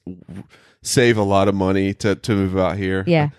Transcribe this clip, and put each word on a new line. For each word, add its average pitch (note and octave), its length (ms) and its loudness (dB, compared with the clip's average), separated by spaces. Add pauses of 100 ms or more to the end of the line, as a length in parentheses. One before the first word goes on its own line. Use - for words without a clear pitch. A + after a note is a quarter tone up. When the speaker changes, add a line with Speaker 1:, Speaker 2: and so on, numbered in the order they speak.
Speaker 1:
w-, F2+ 380 -18 (380)
save A#2+ 360 2
a G#2+ 60 2
lot G2 240 2
of G2 80 2
money G2 400 0
to, G2+ 200 -2
to - 200 -4
move F#2+ 220 0
out F#2 200 0
here. F#2+ 300 -4
Speaker 2:
Yeah. D#3 320 2